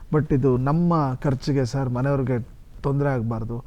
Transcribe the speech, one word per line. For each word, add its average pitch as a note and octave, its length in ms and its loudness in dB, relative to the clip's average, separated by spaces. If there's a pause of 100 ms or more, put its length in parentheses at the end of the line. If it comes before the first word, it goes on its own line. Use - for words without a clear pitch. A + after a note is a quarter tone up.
(120)
but D3+ 220 2
ಇದು B2+ 220 4
ನಮ್ಮ D3 580 2
ಖರ್ಚಿಗೆ C3+ 500 0
ಸರ್, B2+ 260 -2
ಮನೆಯವ್ರಿಗೆ B2+ 560 0 (360)
ತೊಂದ್ರೆ C#3+ 280 0
ಆಗ್ಬಾರ್ದು. A#2 560 -4